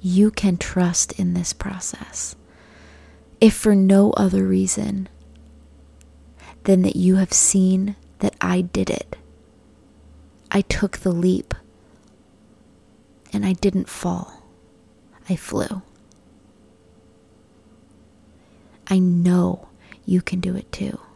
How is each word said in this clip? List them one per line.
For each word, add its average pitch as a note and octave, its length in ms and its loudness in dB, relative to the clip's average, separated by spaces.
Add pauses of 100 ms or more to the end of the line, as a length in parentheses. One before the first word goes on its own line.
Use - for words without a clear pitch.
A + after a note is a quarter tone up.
You F#3+ 300 2
can F#3+ 260 -2
trust - 600 -2
in F3+ 160 -2
this F3 180 -4
process, - 840 -10 (1040)
if A3 140 6
for G#3+ 200 2
no G3 380 6
other F#3+ 320 0
reason F#3+ 640 -2 (1600)
than F#3 180 4
that F#3 140 0
you F#3 200 4
have F#3+ 160 0
seen F#3+ 640 2 (220)
that - 220 -2
I F3+ 200 0
did F#3 300 -4
it. - 260 -6 (1300)
I - 120 0
took - 360 -4
the F3+ 140 -2
leap, E3+ 420 0 (1800)
and G3+ 140 -2
I F#3 60 0
didn't F#3 360 -2
fall. - 540 -8 (840)
I F#3 80 -2
flew. - 460 -8 (3000)
I F#3+ 100 2
know F3+ 720 2 (360)
you F#3 180 0
can F#3 180 -6
do F#3 140 -4
it - 160 -10
too. - 280 -8 (180)